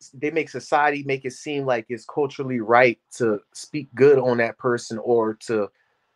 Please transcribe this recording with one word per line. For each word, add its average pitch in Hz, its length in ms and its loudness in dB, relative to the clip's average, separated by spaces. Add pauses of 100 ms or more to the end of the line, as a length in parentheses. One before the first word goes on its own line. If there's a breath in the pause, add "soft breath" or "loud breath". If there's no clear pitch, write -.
(140)
they 143 180 -4
make 156 180 -2
society 147 540 0
make 135 220 -4
it 123 80 -6
seem 143 320 -6
like 120 240 -2
it's 117 160 -8
culturally 139 560 -4
right 120 380 4 (180)
to 107 240 0 (120)
speak - 420 -10
good 135 240 6
on 123 200 0
that 113 180 -2
person 117 420 -4
or 110 360 0 (120)
to 104 220 -2 (460)